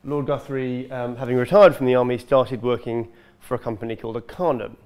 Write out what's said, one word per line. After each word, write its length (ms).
Lord 220
Guthrie, 640
um, 260
having 200
retired 380
from 120
the 80
army, 240
started 440
working 460
for 140
a 40
company 380
called 200
Arcanum. 680